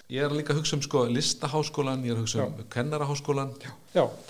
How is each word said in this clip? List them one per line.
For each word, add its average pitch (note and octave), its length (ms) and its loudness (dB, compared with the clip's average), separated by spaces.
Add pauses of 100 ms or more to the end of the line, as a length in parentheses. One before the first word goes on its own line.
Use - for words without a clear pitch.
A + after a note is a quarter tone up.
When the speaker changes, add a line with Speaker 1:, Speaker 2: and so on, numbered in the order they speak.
(100)
Speaker 1:
Ég C3 160 0
er D3 80 0
líka D3+ 160 -2
að D3+ 140 2
hugsa D3 160 0
um, - 20 -4
sko, C3 240 4
Listaháskólann, C#3 960 0
ég A#2+ 80 -2
er A2+ 80 0
að A2+ 80 0
hugsa C#3 220 0
um G#2+ 100 -8
Speaker 2:
Já. A2 160 -12
Speaker 1:
Kennaraháskólann. C#3 880 0
Speaker 2:
Já. - 80 -12 (240)
Já, D#3 100 8 (260)